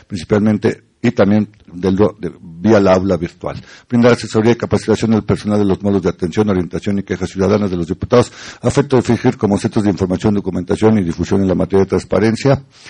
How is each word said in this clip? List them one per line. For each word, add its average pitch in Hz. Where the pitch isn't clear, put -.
principalmente 104
y 120
también 104
del, 92
de, 92
vía 90
la 95
aula 92
virtual. 78
Brindar 120
asesoría 110
y 113
capacitación 110
al 104
personal 104
de 104
los 92
módulos 98
de 90
atención, 92
orientación 92
y 95
quejas 90
ciudadanas 95
de 90
los 82
diputados, 120
a 120
efecto 139
de 117
fingir 117
como 101
centros 107
de 104
información, 95
documentación 98
y 95
difusión 87
en 98
la 90
materia 92
de -
transparencia, 113